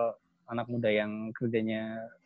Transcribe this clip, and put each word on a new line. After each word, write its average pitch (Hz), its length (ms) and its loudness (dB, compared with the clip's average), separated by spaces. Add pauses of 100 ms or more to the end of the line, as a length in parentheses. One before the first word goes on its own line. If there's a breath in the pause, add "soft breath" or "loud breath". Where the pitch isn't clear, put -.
(500)
anak 117 160 -2
muda 117 240 2
yang 107 420 2
kerjanya 110 680 0 (240)